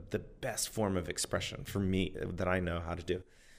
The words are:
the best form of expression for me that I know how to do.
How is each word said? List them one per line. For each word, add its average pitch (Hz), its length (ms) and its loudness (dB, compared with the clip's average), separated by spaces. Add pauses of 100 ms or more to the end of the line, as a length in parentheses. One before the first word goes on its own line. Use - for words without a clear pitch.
(100)
the - 80 0
best - 500 -4
form 98 280 2
of 87 120 0
expression - 540 -2
for - 160 -2
me 95 420 4
that 90 280 -2
I 92 100 4
know 85 260 0
how 85 100 -4
to 85 100 -6
do. 87 180 0 (360)